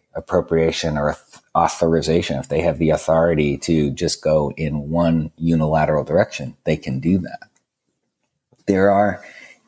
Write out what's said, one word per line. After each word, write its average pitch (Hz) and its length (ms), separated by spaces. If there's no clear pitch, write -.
appropriation 82 840
or 73 160
auth-, - 280
authorization, 82 800
if 67 120
they 78 120
have 80 180
the 80 100
authority 76 680
to 76 340
just 78 300
go 76 360
in 76 320
one 82 480
unilateral 78 640
direction, - 600
they 78 140
can - 220
do 87 200
that. - 300
There 98 220
are 101 340